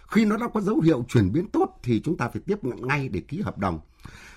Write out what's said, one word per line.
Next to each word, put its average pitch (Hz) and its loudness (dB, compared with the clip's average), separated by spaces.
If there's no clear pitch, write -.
Khi 220 4
nó 208 2
đã 233 -4
có 220 -2
dấu 180 0
hiệu 151 4
chuyển 98 4
biến 170 0
tốt 370 0
thì 117 0
chúng 170 -2
ta 123 -2
phải 107 -10
tiếp 208 -2
nhận 120 -6
ngay 135 -2
để 107 -6
ký 147 -8
hợp 110 -6
đồng. 90 -2